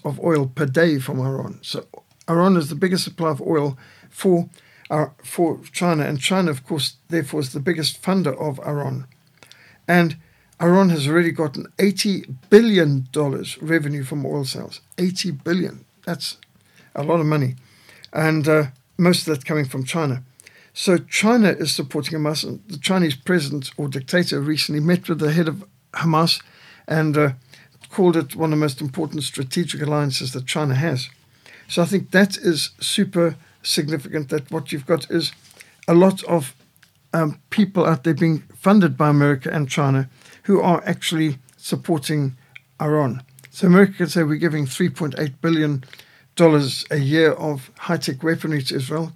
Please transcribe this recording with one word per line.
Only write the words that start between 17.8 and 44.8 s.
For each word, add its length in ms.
And, 360
uh, 160
most 300
of 80
that 100
coming 200
from 200
China. 380
So 260
China 500
is 240
supporting 460
Hamas. 260
And 240
the 100
Chinese 380
president 600
or 120
dictator 520
recently 400
met 280
with 100
the 140
head 160
of 160
Hamas 460
and, 300
uh, 140
called 260
it 180
one 180
of 60
the 60
most 160
important 420
strategic 580
alliances 520
that 140
China 280
has. 340
So 140
I 20
think 260
that 260
is 340
super 560
significant, 680
that 200
what 220
you've 140
got 240
is 220
a 80
lot 300
of, 320
um, 260
people 360
out 160
there 120
being 280
funded 400
by 140
America 420
and 160
China 400
who 160
are 240
actually 540
supporting 800
Iran. 420
So 180
America 240
can 160
say, 160
"We're 120
giving 300
three 220